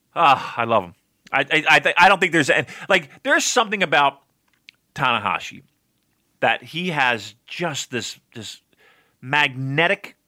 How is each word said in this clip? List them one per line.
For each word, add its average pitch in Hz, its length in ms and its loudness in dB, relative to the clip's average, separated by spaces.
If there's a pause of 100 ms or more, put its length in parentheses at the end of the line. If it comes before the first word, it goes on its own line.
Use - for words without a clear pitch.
(160)
Ah, 143 420 2
I 120 80 -2
love 113 180 2
him. 87 100 -14 (380)
I, 139 100 0
I, 147 280 0
I, 151 100 6
th-, 156 180 -2
I 180 120 6
don't 190 100 4
think 175 120 0
there's 151 180 2
an-, 139 160 2 (220)
like, 185 220 0 (140)
there's 285 220 2
something 214 380 0
about 143 380 2 (720)
Tanahashi 107 680 -2 (760)
that 117 240 0
he 170 260 -8
has 120 460 -2 (100)
just 165 460 -8
this, 117 280 -8 (140)
this - 280 -16 (600)
magnetic 143 920 -2 (120)